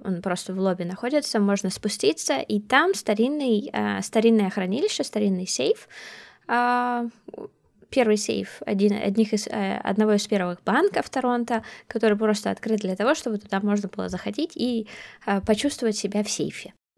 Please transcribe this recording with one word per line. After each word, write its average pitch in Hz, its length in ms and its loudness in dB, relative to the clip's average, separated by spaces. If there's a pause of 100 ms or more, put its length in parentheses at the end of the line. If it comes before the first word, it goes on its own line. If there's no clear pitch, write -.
он 180 160 -4
просто 185 320 -4
в 190 60 -4
лобби 185 240 0
находится, 240 560 -2
можно 202 300 2
спуститься, 269 720 0
и 208 200 -2
там 302 340 2
старинный, 240 800 0
а, 208 280 -2
старинное 220 480 4
хранилище, 226 540 -2
старинный 190 440 0
сейф. - 400 0 (600)
А, 240 600 0 (840)
первый 220 280 4
сейф 202 500 -4
один-, 202 340 2
одних 208 320 2
из, 208 140 -2
э, 196 360 -2
одного 214 300 4
из 208 140 2
первых 180 360 -2
банков 330 460 2
Торонто, 240 540 0 (240)
который 220 300 2
просто 214 340 2
открыт 214 300 -2
для 185 140 -2
того, 247 200 2
чтобы 214 240 -4
туда 196 220 -4
можно 202 280 0
было 185 200 -6
заходить 202 460 -4
и, 226 320 -2 (380)
а, 196 160 0
почувствовать 220 560 0
себя 208 260 -2
в 208 60 -4
сейфе. - 440 -6 (240)